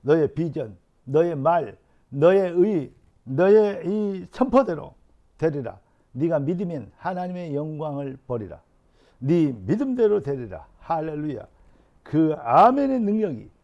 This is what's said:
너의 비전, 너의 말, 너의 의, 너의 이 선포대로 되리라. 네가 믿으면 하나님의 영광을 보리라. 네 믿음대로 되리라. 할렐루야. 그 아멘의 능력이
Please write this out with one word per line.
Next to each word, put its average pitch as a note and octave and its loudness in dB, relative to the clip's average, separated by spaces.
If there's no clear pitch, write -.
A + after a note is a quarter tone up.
너의 D3 2
비전, C#3 -6
너의 D#3+ 0
말, C#3 0
너의 F3 4
의, F#3 2
너의 G3+ 4
이 G3 -4
선포대로 A3+ 0
되리라. C#3 -4
네가 D#3 -2
믿으면 E3 -6
하나님의 F3+ -8
영광을 C#3+ -8
보리라. G#2+ -8
네 D3+ 2
믿음대로 G#3 0
되리라. A#2+ -10
할렐루야. D3+ -6
그 D3+ 2
아멘의 A#3+ 4
능력이 G3+ -2